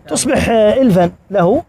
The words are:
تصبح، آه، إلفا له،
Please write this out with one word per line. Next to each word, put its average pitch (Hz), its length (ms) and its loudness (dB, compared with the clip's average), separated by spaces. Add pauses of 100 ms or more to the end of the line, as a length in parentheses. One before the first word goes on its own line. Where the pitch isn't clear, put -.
تصبح، 269 400 -2
آه، 226 340 2
إلفا 180 280 2 (200)
له، 196 380 0